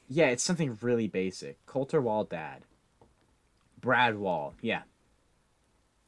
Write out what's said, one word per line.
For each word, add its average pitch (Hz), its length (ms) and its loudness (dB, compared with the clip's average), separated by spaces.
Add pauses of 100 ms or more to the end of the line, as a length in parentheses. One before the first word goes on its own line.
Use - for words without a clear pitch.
Yeah, 147 200 4
it's 123 140 0
something 151 380 0
really 117 280 0
basic. 92 580 -6
Coulter 135 340 -2
Wall 107 240 0
dad. 78 380 -10 (1160)
Brad 120 360 4
Wall, 85 460 -2
yeah. 107 200 -2 (1300)